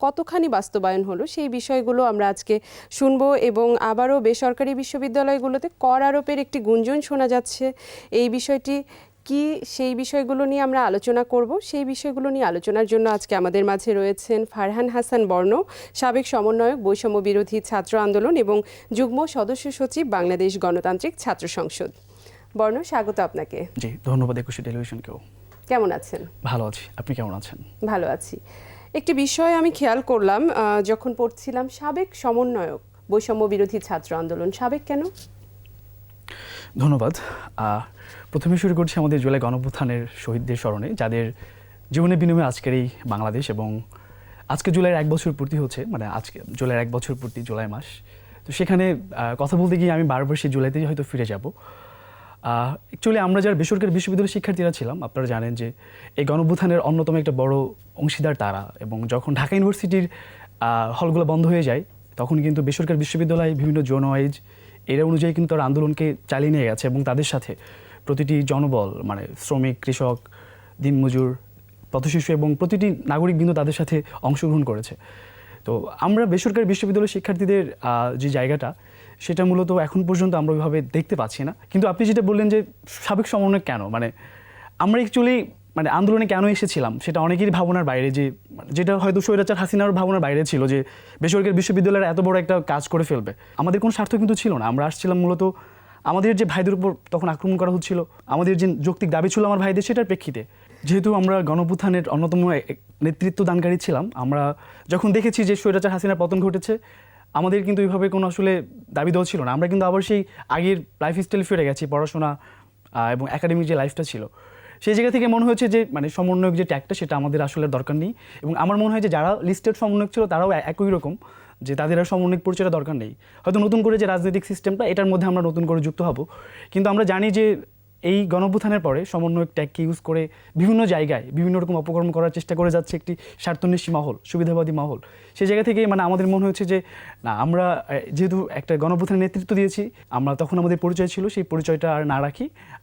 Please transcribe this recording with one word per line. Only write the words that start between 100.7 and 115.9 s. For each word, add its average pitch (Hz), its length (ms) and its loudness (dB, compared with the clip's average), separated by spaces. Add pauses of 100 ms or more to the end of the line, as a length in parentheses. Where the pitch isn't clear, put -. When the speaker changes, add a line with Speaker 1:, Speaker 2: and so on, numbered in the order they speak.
Speaker 2:
যেহেতু 196 300 2
আমরা 190 280 4
গণঅভ্যুত্থানের 175 640 0
অন্যতম 170 420 2
এ-, 143 240 -2 (280)
নেতৃত্ব 180 420 0
দানকারী 175 320 2
ছিলাম, 170 380 -2
আমরা 143 400 0 (340)
যখন 185 240 2
দেখেছি 220 320 2
যে 196 120 2
স্বৈরাচার 196 360 2
হাসিনার 190 240 0
পতন 175 240 0
ঘটেছে, 190 380 0 (540)
আমাদের 185 320 2
কিন্তু 202 180 0
এইভাবে 190 260 2
কোনো 190 180 0
আসলে 185 360 0 (300)
দাবি 151 180 0
দেওয়া 180 140 2
ছিল 170 180 -4
না। 123 100 -2
আমরা 160 160 0
কিন্তু 190 180 2
আবার 190 160 2
সেই 202 220 0 (240)
আগের 180 280 2 (240)
লাইফস্টাইল 175 420 0
ফিরে 170 220 0
গেছি, 139 220 -2
পড়াশোনা, 147 520 -2 (540)
আহ, 117 200 0
এবং 127 180 -2
একাডেমিক 165 380 0
যে 165 60 0
লাইফটা 143 300 -2
ছিল, 110 260 -10 (500)
সেই 214 140 2
জায়গা 240 160 4
থেকে 247 160 2
মনে 233 180 4
হয়েছে 240 240 2
যে, 220 240 2